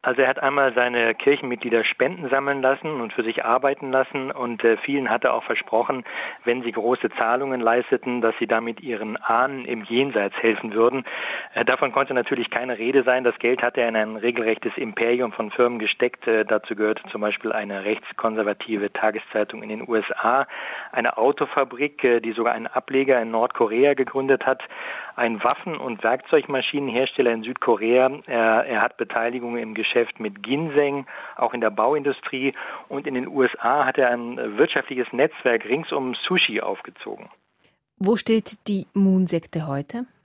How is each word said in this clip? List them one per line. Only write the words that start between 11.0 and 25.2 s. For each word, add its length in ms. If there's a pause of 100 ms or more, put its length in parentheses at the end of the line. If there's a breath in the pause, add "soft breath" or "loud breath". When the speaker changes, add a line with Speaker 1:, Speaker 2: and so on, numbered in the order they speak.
Speaker 1:
Äh, 100
davon 260
konnte 220
natürlich 380
keine 260
Rede 260
sein. 220
Das 140
Geld 220
hatte 200
er 80
in 80
ein 180
regelrechtes 640
Imperium 560
von 180
Firmen 280
gesteckt. 460
Äh, 200
dazu 300
gehörte 340
zum 100
Beispiel 320
eine 320
rechtskonservative 1080
Tageszeitung 680
in 60
den 220
U 60
S 160
A, 340 (480 loud breath)
eine 240
Autofabrik, 880
äh, 160
die 100
sogar 220
einen 140
Ableger 540
in 100
Nordkorea 640
gegründet 500
hat, 180 (540 loud breath)
ein 260